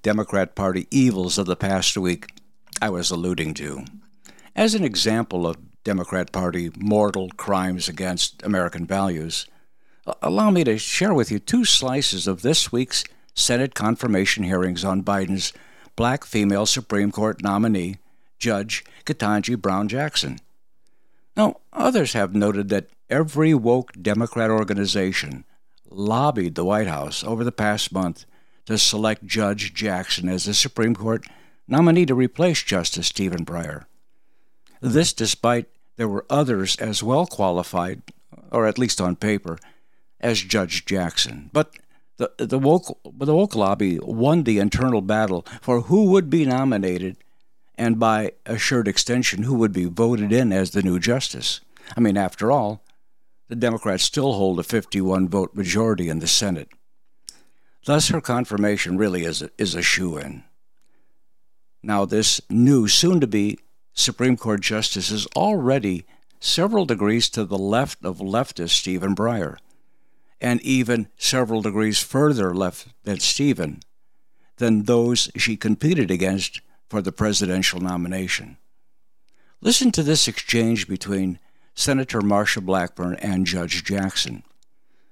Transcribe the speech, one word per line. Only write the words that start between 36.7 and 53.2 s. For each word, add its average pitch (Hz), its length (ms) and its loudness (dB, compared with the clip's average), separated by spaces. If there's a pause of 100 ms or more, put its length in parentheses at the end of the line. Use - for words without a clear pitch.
as 110 260 -4
well 131 240 2
qualified, 90 760 -2 (480)
or 113 160 2
at 107 120 0
least 123 220 0
on 90 160 -2
paper, 98 420 -4 (640)
as 113 200 0
Judge 92 440 -2
Jackson. 82 680 -4
But 156 220 0 (440)
the, - 180 -2
the 127 220 -2
woke, 156 460 2
the 139 300 -2
woke 196 200 2
lobby 98 440 2
won 127 440 2
the 113 160 2
internal 113 420 2
battle 98 460 0 (160)
for 120 200 2
who 190 280 4
would 185 180 4
be 156 160 2
nominated 98 720 0 (640)
and 117 200 2
by 110 340 2 (120)
assured 113 440 0
extension, 113 560 0
who 131 100 0
would 113 180 2
be 92 120 0
voted 104 480 0
in 120 200 4
as 95 200 0
the 98 100 0
new 92 160 2
justice. 113 640 -2 (360)
I - 40 2
mean, 104 160 4
after 101 340 0
all, 110 320 0 (640)